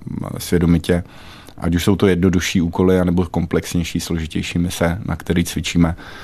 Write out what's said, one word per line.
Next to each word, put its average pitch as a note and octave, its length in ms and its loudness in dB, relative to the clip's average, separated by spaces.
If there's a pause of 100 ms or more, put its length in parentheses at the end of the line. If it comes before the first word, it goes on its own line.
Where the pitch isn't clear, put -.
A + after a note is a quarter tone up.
(380)
svědomitě. E2+ 640 2 (540)
Ať E2+ 180 -2
už E2+ 80 0
jsou G#2 120 4
to G2+ 120 4
jednodušší F2+ 540 2
úkoly, F#2 380 4
anebo F2+ 260 2
komplexnější, E2+ 720 -2
složitější E2+ 600 -4
mise, F2 460 -2
na E2+ 100 -2
který E2+ 280 -2
cvičíme, E2+ 520 0 (280)